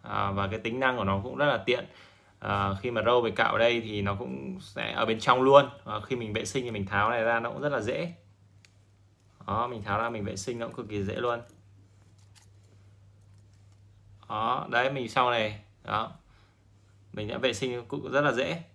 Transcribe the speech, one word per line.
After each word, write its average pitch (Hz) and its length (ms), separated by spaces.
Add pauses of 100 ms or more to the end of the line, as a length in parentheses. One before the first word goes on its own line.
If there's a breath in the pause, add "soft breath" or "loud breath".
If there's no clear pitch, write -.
À, 104 280
và 98 160
cái 98 120
tính 117 220
năng 127 160
của 107 80
nó 98 180
cũng 131 140
rất 143 100
là 135 100
tiện. 120 280 (560 loud breath)
À, 101 300 (120)
khi 123 80
mà 117 120
râu 120 180
về 113 100
cạo - 220
ở 107 60
đây 117 220
thì 107 220
nó 101 120
cũng 123 460
sẽ 113 320
ở 113 140
bên 113 140
trong 127 220
luôn. 135 260 (160)
Và 107 160
khi 127 160
mình 113 160
vệ 104 120
sinh 127 200
thì 120 60
mình 101 160
tháo 104 240
này 120 120
ra 117 180
nó 120 100
cũng - 100
rất 147 120
là 131 80
dễ. 160 320 (1300)
Đó, 110 200
mình 120 160
tháo 101 160
ra 117 120
mình 110 140
vệ 95 120
sinh 117 220
nó 117 80
cũng - 80
cực 113 140
kỳ 104 160
dễ 101 100
luôn. 120 260 (3000)
Đó, 117 420
đấy, 123 200
mình 131 180
xong 123 220
này. 110 300 (240)
Đó. 107 280 (1000 soft breath)
Mình 107 160
đã 120 100
vệ 123 140
sinh 123 360
cũng 147 240
rất 135 80
là 143 120
dễ. 170 300 (120)